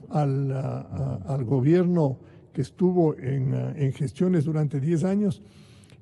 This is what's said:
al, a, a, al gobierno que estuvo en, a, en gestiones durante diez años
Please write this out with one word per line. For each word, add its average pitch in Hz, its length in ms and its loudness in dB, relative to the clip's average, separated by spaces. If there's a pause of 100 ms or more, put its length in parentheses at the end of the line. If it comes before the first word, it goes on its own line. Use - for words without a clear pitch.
al, 139 440 0
a, 127 280 -4
a, 135 540 -6
al 135 100 -2
gobierno 151 720 2 (380)
que 139 80 -2
estuvo 175 560 2
en, 135 340 -2
a, 127 240 -4
en 139 160 0
gestiones 160 540 0
durante 151 340 -2
diez 156 240 0
años 196 380 0 (600)